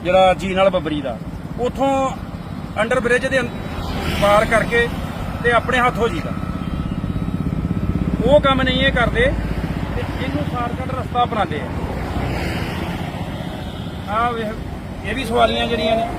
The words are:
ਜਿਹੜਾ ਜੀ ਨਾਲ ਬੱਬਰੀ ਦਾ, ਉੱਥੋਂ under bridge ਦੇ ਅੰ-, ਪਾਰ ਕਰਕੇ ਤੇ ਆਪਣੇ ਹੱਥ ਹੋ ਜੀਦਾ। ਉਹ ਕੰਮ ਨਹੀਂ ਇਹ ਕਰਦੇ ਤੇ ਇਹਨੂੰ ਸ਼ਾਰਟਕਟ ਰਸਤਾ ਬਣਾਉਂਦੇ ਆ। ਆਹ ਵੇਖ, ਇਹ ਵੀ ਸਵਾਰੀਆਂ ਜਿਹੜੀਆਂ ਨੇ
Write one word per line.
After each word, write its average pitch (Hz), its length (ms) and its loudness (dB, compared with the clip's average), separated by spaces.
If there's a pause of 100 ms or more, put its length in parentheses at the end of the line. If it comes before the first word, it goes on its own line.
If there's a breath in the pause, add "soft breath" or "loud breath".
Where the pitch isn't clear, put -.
ਜਿਹੜਾ 185 300 8
ਜੀ 185 200 -2
ਨਾਲ 190 160 6
ਬੱਬਰੀ 156 320 0
ਦਾ, 123 160 -4 (420)
ਉੱਥੋਂ 269 500 2 (720)
under 240 220 0
bridge 254 240 2
ਦੇ 262 100 2
ਅੰ-, 240 80 -2 (760)
ਪਾਰ 208 240 8
ਕਰਕੇ 233 440 2 (540)
ਤੇ 240 80 6
ਆਪਣੇ 240 260 4
ਹੱਥ 240 200 2
ਹੋ 226 100 2
ਜੀਦਾ। - 240 -2 (1900)
ਉਹ 285 140 8
ਕੰਮ 269 220 4
ਨਹੀਂ 254 240 2
ਇਹ 269 60 4
ਕਰਦੇ 247 400 2 (640)
ਤੇ 247 60 -2 (220)
ਇਹਨੂੰ 277 280 -2
ਸ਼ਾਰਟਕਟ 240 440 -4
ਰਸਤਾ 240 300 0
ਬਣਾਉਂਦੇ 175 360 -2
ਆ। 123 40 -4 (2500)
ਆਹ 233 220 0
ਵੇਖ, 226 160 -4 (580)
ਇਹ 208 100 -4
ਵੀ 262 100 -4
ਸਵਾਰੀਆਂ 233 420 2
ਜਿਹੜੀਆਂ 233 280 2
ਨੇ - 240 0